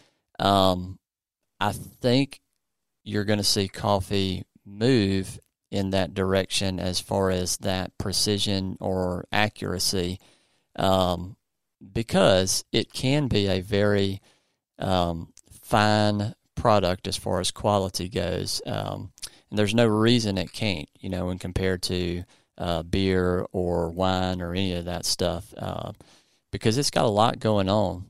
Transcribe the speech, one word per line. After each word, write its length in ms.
um, 600
I 120
think 720
you're 220
gonna 180
see 240
coffee 760
move 760
in 220
that 220
direction 640
as 200
far 300
as 280
that 420
precision 840
or 500
accuracy, 880
um, 600
because 800
it 200
can 360
be 200
a 140
very, 580
um, 520
fine 720
product 520
as 100
far 220
as 120
quality 580
goes. 560
Um, 460
and 100
there's 160
no 100
reason 520
it 160
can't, 360
you 100
know, 180
when 100
compared 460
to, 400
uh, 260
beer 680
or 380
wine 520
or 120
any 200
of 120
that 200
stuff, 520
uh, 340
because 260
it's 140
got 140
a 40
lot 300
going 300
on 400